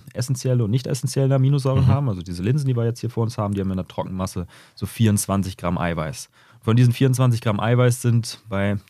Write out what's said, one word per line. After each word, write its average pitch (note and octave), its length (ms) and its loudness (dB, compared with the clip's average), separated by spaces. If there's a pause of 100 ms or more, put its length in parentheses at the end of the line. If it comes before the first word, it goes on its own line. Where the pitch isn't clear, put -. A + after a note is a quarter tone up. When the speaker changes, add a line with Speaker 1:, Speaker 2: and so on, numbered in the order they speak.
(140)
Speaker 1:
essentielle B2+ 500 0
und G2+ 80 0
nicht B2+ 160 0
essentielle C3+ 480 0
Aminosäuren C3+ 500 2
Speaker 2:
Mhm. - 20 4
Speaker 1:
haben. C#3 220 2
Also F#2 120 -4
diese F2 220 -8
Linsen, C3+ 240 0
die C3 100 0
wir A#2 80 0
jetzt A#2 160 -4
hier A#2+ 80 -4
vor A#2 140 -2
uns A2 140 -4
haben, G2+ 160 -2
die G2 80 -2
haben F#2+ 100 -2
in F#2 60 -2
der F2 100 -6
Trockenmasse F#2 580 -6 (300)
so - 100 -10
vierundzwanzig G2 720 0
Gramm F2 200 -2
Eiweiß. D#2 520 -4 (320)
Von A2 160 2
diesen B2 160 6
vierundzwanzig B2+ 480 2
Gramm G#2 180 -2
Eiweiß B2 420 2
sind A#2 460 0
bei G2+ 300 -2 (120)